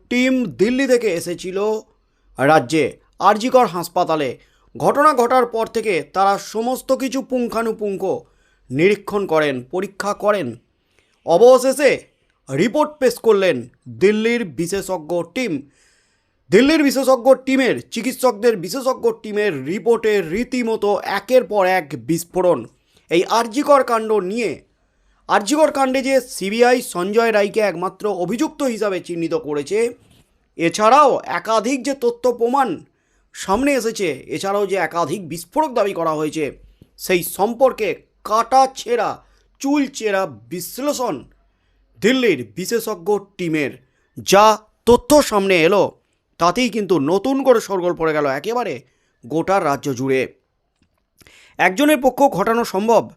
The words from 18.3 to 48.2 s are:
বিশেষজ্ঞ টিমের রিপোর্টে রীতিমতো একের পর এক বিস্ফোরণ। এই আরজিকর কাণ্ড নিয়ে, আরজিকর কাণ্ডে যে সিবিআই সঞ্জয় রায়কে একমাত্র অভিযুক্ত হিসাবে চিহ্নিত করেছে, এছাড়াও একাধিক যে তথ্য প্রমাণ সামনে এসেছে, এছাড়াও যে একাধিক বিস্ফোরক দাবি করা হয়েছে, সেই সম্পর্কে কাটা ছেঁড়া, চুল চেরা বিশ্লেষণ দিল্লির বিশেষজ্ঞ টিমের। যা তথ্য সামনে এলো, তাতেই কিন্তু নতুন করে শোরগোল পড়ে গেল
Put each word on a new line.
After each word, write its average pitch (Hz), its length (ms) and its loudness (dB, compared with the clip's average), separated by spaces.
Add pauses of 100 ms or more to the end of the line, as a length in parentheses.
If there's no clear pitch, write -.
বিশেষজ্ঞ 226 480 -6 (160)
টিমের 208 320 -4 (120)
রিপোর্টে 214 480 -2 (140)
রীতিমতো 226 640 -4 (220)
একের 240 320 2
পর 202 260 0
এক 185 160 0 (200)
বিস্ফোরণ। 165 540 0 (500)
এই 170 200 4
আরজিকর 247 540 2
কাণ্ড 220 260 -2 (120)
নিয়ে, 202 280 -4 (800)
আরজিকর 240 440 2
কাণ্ডে 269 300 0
যে 269 120 0 (160)
সিবিআই 233 560 2
সঞ্জয় 214 480 0
রায়কে 208 280 0
একমাত্র 185 420 -4 (140)
অভিযুক্ত 214 460 -4
হিসাবে 208 360 -2
চিহ্নিত 165 380 -6
করেছে, 147 400 -4 (800)
এছাড়াও 220 520 4 (220)
একাধিক 220 520 0
যে 277 160 -2
তথ্য 240 320 -2
প্রমাণ 240 360 0 (640)
সামনে 247 380 0
এসেছে, 226 360 -2 (200)
এছাড়াও 196 380 -2
যে 190 120 -2
একাধিক 165 500 -2
বিস্ফোরক 262 440 -2
দাবি 202 220 0
করা 160 180 -2
হয়েছে, 156 320 -4 (560)
সেই 180 220 0 (100)
সম্পর্কে 233 560 0 (360)
কাটা 226 380 2 (140)
ছেঁড়া, 214 340 -2 (500)
চুল 285 220 0 (120)
চেরা 202 280 -2 (240)
বিশ্লেষণ 208 720 -6 (840)
দিল্লির 233 380 2 (140)
বিশেষজ্ঞ 190 540 -6 (260)
টিমের। 156 380 -4 (540)
যা 196 180 6 (420)
তথ্য 240 240 4 (120)
সামনে 196 400 2
এলো, 185 200 4 (580)
তাতেই 180 300 2
কিন্তু 196 320 0
নতুন 196 420 0
করে 233 160 4
শোরগোল 180 360 -4
পড়ে 160 200 -2
গেল 147 140 0